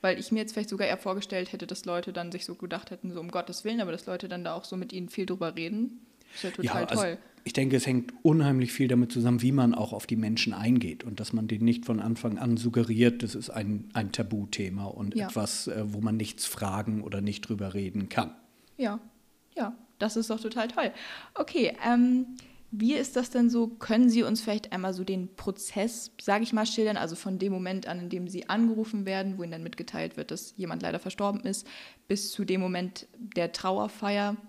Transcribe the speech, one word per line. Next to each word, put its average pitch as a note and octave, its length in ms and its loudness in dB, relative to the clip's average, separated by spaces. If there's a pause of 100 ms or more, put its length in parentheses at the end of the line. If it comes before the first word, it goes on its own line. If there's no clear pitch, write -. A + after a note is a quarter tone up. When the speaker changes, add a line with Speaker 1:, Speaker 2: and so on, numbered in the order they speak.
Speaker 1:
Weil F#3+ 160 2
ich - 140 -4
mir A3 60 2
jetzt G#3+ 140 -4
vielleicht A3 160 -4
sogar G3 180 -2
eher F#3 100 2
vorgestellt F#3+ 560 -4
hätte, F3+ 140 -10
dass - 180 -10
Leute F3 280 -4
dann F3 200 -8
sich F3+ 120 -8
so - 100 -10
gedacht F3 360 -10
hätten, F#3 200 -10
so E3+ 100 -8
um E3+ 100 -10
Gottes F3 340 -6
Willen, A3+ 160 -2
aber F3+ 120 -2
dass E3 140 -8
Leute F#3 220 -6
dann F#3 160 -6
da E3 100 -4
auch F3+ 100 -8
so F#3 120 -8
mit F3+ 160 -6
ihnen F3+ 160 -6
viel F#3+ 180 -4
drüber F3 300 -4
reden, G#3 440 -2 (340)
ist - 100 -12
ja F3+ 60 -2
total F3 320 0
Speaker 2:
Ja, - 60 -2
also G#3+ 140 2
Speaker 1:
toll. E3+ 160 -2 (260)
Speaker 2:
ich - 80 -8
denke, C3+ 240 4
es C3 100 4
hängt B2+ 260 2 (100)
unheimlich C#3 500 6
viel C3+ 160 2
damit B2 240 6
zusammen, A#2+ 300 4
wie B2+ 100 6
man B2+ 220 6
auch G#2+ 180 -2
auf A2 140 -8
die A2+ 100 0
Menschen A2 380 0
eingeht A2+ 500 2
und A2 160 -8
dass G#2+ 120 -4
man A2 160 0
denen A2 160 0
nicht A#2+ 200 4
von A2 160 0
Anfang A2+ 380 -2
an A#2+ 180 4
suggeriert, A#2 680 4
das A2 120 -4
ist A2+ 160 -8
ein, G#2 420 -2
ein G2+ 200 -2
Tabuthema G2+ 720 -2
und - 300 -6
Speaker 1:
Ja. G#3+ 120 0
Speaker 2:
etwas, - 420 -2
äh, G#2+ 180 -2
wo G#2 140 -4
man A2 160 2
nichts - 300 -4
fragen G#2 560 -2
oder G2 180 -4
nicht G2+ 220 -2
drüber G2 320 -4
reden G2 340 -2
kann. F#2+ 240 -2 (460)
Speaker 1:
Ja, A3+ 220 -2 (560)
ja, A#3+ 180 -4 (240)
das A3 180 0
ist A3+ 140 0
doch A#3 100 -2
total A3+ 280 -2
toll. B3+ 240 0 (420)
Okay, - 380 2 (140)
ähm, B3 400 6 (460)
wie A3 220 4
ist D4 220 0
das B3 140 0
denn A#3+ 200 6
so? A#3 160 4
Können A#3 420 6
Sie A3+ 140 6
uns A3 180 2
vielleicht G#3+ 300 -2
einmal F#3 240 -2
so F#3 80 -4
den F#3 320 -2
Prozess, - 800 -4 (100)
sag G3+ 180 2
ich A3+ 120 0
mal, G#3+ 140 2
schildern? G#3+ 300 0
Also E3 200 -4
von F#3+ 240 -4
dem G3 120 0
Moment F#3 360 -4
an, F3 100 -6
in F3 120 -8
dem F3+ 180 -6
Sie - 200 -10
angerufen A3 580 2
werden, F#3+ 320 -2
wo F3 40 -6
Ihnen E3+ 80 -6
dann E3 140 -8
mitgeteilt E3 520 -8
wird, - 140 -8
dass - 260 -10
jemand E3+ 240 -6
leider E3+ 200 -4
verstorben G3+ 400 -4
ist, - 260 -6 (400)
bis G3+ 240 -2
zu G3+ 140 -4
dem F#3 160 0
Moment F#3 480 -4 (100)
der F3 320 -4
Trauerfeier G3+ 840 -2 (120)